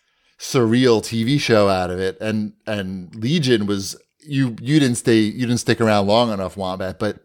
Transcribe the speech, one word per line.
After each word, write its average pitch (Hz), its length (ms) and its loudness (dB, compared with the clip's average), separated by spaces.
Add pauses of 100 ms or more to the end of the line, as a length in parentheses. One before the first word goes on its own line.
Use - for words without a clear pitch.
(400)
surreal 120 640 2
T 113 220 -4
V 139 120 2
show 110 300 4
out 92 240 0
of 90 80 -6
it. 95 220 -4
And, 107 320 -4 (120)
and 95 500 -8
Legion 123 500 0
was, 98 320 -4 (240)
you, 135 400 -2
you 143 180 2
didn't 127 160 2
stay, 113 240 2
you 107 260 -2
didn't 117 140 -2
stick - 220 -2
around 104 260 2
long 113 240 2
enough, 95 240 -6
Wombat, 92 420 -8
but 104 280 -6